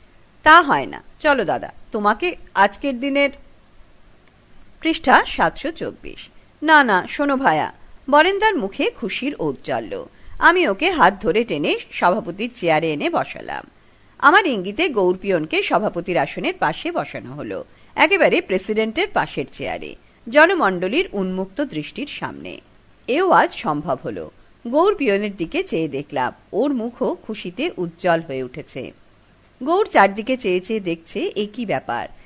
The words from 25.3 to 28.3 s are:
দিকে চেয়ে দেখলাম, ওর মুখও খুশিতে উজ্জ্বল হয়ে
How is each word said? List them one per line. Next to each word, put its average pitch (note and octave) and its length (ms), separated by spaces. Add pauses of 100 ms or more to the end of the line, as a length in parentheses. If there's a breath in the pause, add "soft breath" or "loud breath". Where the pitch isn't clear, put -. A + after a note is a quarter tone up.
দিকে C4+ 280
চেয়ে D#3+ 240
দেখলাম, C3+ 460 (200)
ওর C4+ 200
মুখও A#3 420
খুশিতে A3+ 600
উজ্জ্বল E3+ 440
হয়ে C3+ 220